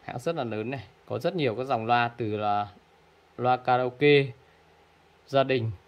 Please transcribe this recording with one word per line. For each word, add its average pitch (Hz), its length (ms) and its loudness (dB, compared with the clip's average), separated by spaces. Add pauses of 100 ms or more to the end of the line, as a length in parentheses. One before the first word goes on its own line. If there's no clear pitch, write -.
Hãng - 160 -10
rất 165 160 -4
là 143 80 -4
lớn 110 280 -6
này, 127 120 -10 (220)
có 113 140 -8
rất 175 160 -4
nhiều 131 200 0
các 123 80 -6
dòng 120 220 -2
loa, 120 220 2
từ 107 300 -4
là 104 300 -2 (680)
loa 123 200 2
karaoke, 127 680 4 (1000)
gia 135 160 2
đình 123 280 0 (160)